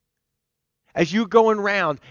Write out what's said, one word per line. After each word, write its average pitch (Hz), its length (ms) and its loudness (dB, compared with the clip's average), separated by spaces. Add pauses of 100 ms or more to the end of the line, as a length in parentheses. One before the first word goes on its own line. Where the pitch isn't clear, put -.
(960)
As 165 180 -2
you're 220 140 -2
going 220 320 2
round 196 400 -4 (120)